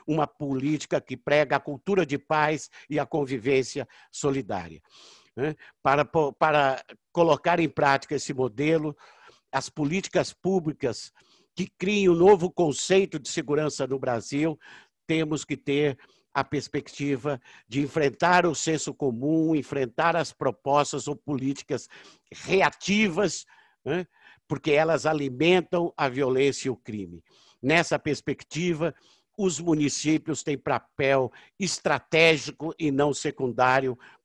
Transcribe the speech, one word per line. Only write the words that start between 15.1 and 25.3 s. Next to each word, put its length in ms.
que 120
ter 400
a 80
perspectiva 1000
de 120
enfrentar 640
o 120
senso 360
comum, 640
enfrentar 640
as 160
propostas 720
ou 80
políticas 760
reativas, 1120
né? 240
Porque 240
elas 340
alimentam 920